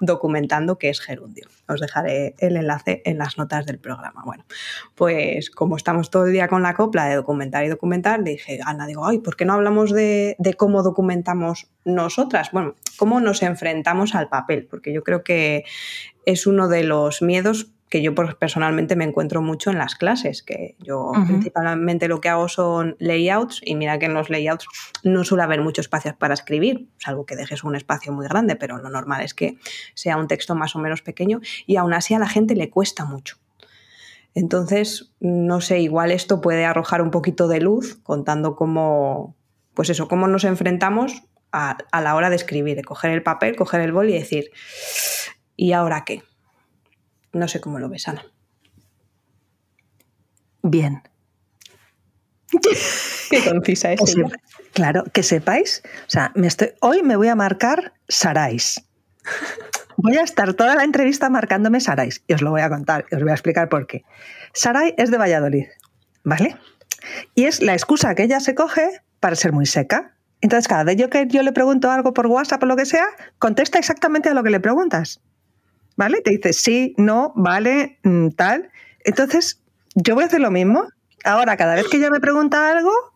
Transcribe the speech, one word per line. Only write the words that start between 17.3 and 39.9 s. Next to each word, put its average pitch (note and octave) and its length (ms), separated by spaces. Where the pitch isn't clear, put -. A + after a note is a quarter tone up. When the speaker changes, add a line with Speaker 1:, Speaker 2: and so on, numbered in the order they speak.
Speaker 1:
que D#3 120
yo D3+ 140
por-, E3+ 240
personalmente D#3+ 560
me E3+ 80
encuentro D#3 380
mucho D#3+ 300
en F#3 60
las C#3 180
clases, E3+ 460
que - 380
yo C#3 320
Speaker 2:
Ujú. F#3+ 160
Speaker 1:
principalmente E3+ 800
lo E3 140
que E3+ 80
hago E3+ 180
son E3+ 500
layouts, F3 680
y D#3 120
mira D3+ 240
que D#3+ 60
en D#3+ 80
los D#3 160
layouts D#3 360
no F#3 220
suele F3+ 180
haber D#3 180
mucho D#3 200
espacio D3+ 360
para D3 160
escribir, D#3+ 540
salvo C#3 280
que C3+ 100
dejes C#3+ 300
un D3 100
espacio C#3+ 380
muy C#3 120
grande, F#3+ 300
pero B2 220
lo C3 120
normal C3+ 320
es - 140
que E3 220
sea E3 220
un D#3 120
texto - 260
más D#3 200
o D#3+ 40
menos D#3 220
pequeño, G3 400
y F#3+ 80
aún F3 180
así F3 200
a A3+ 60
la G#3 100
gente G#3+ 260
le E3 140
cuesta G3 340
mucho. C#3 320
Entonces, F#3 840
no F3 420
sé, F3+ 200
igual E3 300
esto F3+ 300
puede E3 240
arrojar E3 360
un E3 100
poquito F3 380
de D#3+ 100
luz, G#3 420
contando D3+ 540
cómo, D#3 800
pues E3 160
eso, D#3 180